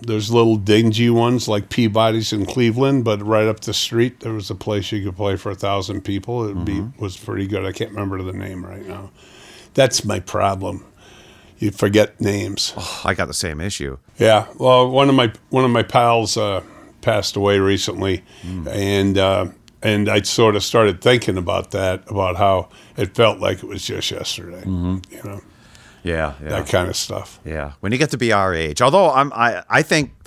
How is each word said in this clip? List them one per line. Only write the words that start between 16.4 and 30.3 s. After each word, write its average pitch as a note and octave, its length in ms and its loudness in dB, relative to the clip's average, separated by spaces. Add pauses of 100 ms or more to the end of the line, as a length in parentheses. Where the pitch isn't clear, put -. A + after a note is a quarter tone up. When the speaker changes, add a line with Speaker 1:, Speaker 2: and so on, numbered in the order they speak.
Speaker 1:
passed G#2+ 380 -2
away G2+ 220 4
recently, G2 640 0 (220)
Speaker 2:
Mm. F2+ 220 -10
Speaker 1:
and, G2 500 2
uh, F#2+ 280 2 (360)
and G#2 280 2
I G2+ 140 2
sort A2 340 4
of G2 80 -4
started G#2 360 2
thinking A#2 360 2
about F2+ 340 -4
that, F#2+ 400 -2
about F#2 240 -2
how G2 320 2 (300)
it F#2+ 180 -4
felt G#2+ 240 4
like G2 240 -2
it - 40 -12
was F2+ 180 -10
just - 260 -6
yesterday. F2 520 -10
Speaker 2:
Mm-hmm. F#2 340 -2 (120)
Speaker 1:
You - 140 -18
know. G2+ 180 -12 (640)
Speaker 2:
Yeah, D#2+ 280 -2 (100)
yeah. D#2 60 -10
Speaker 1:
That D2+ 180 -4
kind F2+ 220 0
of - 80 -6
stuff. - 480 -10
Speaker 2:
Yeah. D2 340 -8
When G#2 140 -4
you B2+ 40 0
get C#3+ 140 0
to C3+ 60 -4
be A2+ 160 0
our F#2+ 200 2
age, D#2+ 280 -2
although D#3+ 320 4
I'm, C#3 180 2
I, A2 380 0
I C3 140 4
think, D3+ 280 0 (160)